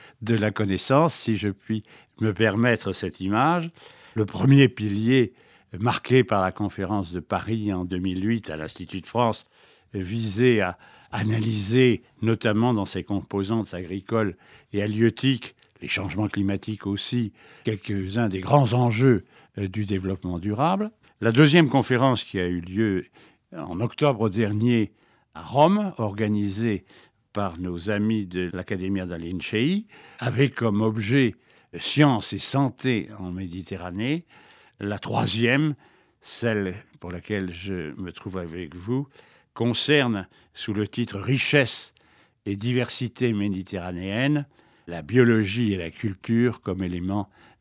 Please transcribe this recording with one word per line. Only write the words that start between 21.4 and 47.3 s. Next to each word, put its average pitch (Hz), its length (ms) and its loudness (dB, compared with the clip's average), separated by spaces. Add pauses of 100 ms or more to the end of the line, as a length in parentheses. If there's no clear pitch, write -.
conférence 127 560 2
qui - 160 -6
a 90 60 0
eu 90 140 -2
lieu 92 440 0 (500)
en 87 260 -8
octobre 117 500 0
dernier 107 640 0 (400)
à 78 80 -14
Rome, 165 560 2
organisée 104 880 -2 (480)
par 92 240 -4
nos 87 320 -6
amis 107 340 0
de 90 300 -4
l'Accademia 95 500 -4
dei 87 140 -8
Lincei, 110 680 -2 (320)
avait 127 300 2
comme 107 320 0
objet 110 540 2 (440)
science 139 540 4
et 101 60 -4
santé 127 800 0
en 92 120 -8
Méditerranée. 92 920 -6 (560)
La 101 180 -4
troisième, 127 760 0 (480)
celle 104 520 -4 (260)
pour 87 120 -12
laquelle 92 400 -6
je 87 480 -8
me 90 120 -10
trouve 92 260 -12
avec 85 360 -10
vous, 120 340 -6 (440)
concerne, 117 720 0 (280)
sous - 180 -6
le 101 160 -2
titre « 117 320 -6
Richesse 131 720 0 (540)
et 101 100 -2
diversité 120 800 -2
méditerranéenne », 98 1120 -2 (420)
la 85 140 -8
biologie 110 720 4
et 95 40 -2
la 85 140 -8
culture 113 720 -2
comme 92 200 -6
élément, 95 480 -4 (320)